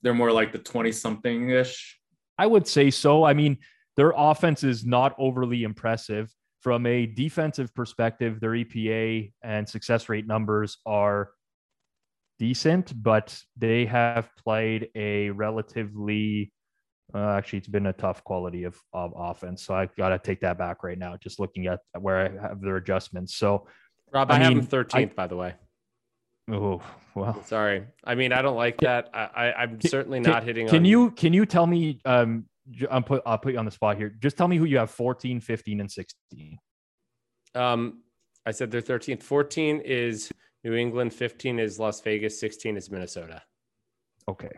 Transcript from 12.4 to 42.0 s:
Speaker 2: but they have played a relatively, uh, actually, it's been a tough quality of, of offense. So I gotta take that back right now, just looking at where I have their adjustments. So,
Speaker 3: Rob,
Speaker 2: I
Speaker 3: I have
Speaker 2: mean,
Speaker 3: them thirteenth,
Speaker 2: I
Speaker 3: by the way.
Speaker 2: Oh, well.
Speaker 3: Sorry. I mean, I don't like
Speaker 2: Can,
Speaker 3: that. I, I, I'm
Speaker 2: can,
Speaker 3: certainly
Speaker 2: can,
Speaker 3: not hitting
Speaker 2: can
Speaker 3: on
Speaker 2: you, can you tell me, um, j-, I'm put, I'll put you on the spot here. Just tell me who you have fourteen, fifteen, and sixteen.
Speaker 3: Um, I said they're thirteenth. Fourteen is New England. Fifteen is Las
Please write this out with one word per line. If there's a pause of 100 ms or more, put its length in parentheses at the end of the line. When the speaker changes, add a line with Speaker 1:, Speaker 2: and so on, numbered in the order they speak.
Speaker 2:
but (160)
they
have
played
a
relatively, (600)
uh,
actually,
it's
been
a
tough
quality
of, (140)
of
offense.
So
I
gotta
take
that
back
right
now,
just
looking
at (180)
where
I
have
their
adjustments.
So, (460)
Speaker 3:
Rob,
Speaker 2:
I
Speaker 3:
I
have
Speaker 2:
mean,
Speaker 3:
them
thirteenth,
Speaker 2:
I
Speaker 3:
by
the
way. (960)
Speaker 2:
Oh, (340)
well.
Speaker 3:
Sorry. (200)
I
mean,
I
don't
like
Speaker 2:
Can,
Speaker 3:
that.
I, (240)
I,
I'm
Speaker 2:
can,
Speaker 3:
certainly
Speaker 2:
can,
Speaker 3:
not
hitting
Speaker 2:
can
Speaker 3:
on
Speaker 2:
you,
can
you
tell
me,
um, (260)
j-,
I'm
put,
I'll
put
you
on
the
spot
here. (100)
Just
tell
me
who
you
have
fourteen,
fifteen,
and
sixteen. (960)
Speaker 3:
Um, (420)
I
said
they're
thirteenth.
Fourteen
is (320)
New
England.
Fifteen
is
Las